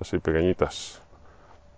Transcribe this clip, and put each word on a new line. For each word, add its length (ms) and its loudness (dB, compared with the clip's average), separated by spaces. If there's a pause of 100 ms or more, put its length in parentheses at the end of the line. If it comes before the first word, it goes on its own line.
así 180 -4
pequeñitas. 800 0 (760)